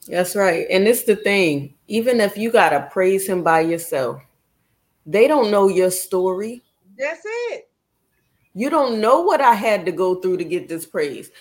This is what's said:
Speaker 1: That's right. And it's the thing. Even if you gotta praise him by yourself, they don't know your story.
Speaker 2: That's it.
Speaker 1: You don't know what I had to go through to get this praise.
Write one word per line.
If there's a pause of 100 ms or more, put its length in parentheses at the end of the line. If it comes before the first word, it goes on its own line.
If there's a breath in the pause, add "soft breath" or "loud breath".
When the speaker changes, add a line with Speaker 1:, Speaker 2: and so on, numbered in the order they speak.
Speaker 1:
That's
right.
And
it's
the
thing. (140)
Even
if
you
gotta
praise
him
by
yourself, (840)
they
don't
know
your
story. (360)
Speaker 2:
That's (280)
it. (840)
Speaker 1:
You
don't
know
what
I
had
to
go
through
to
get
this
praise. (100)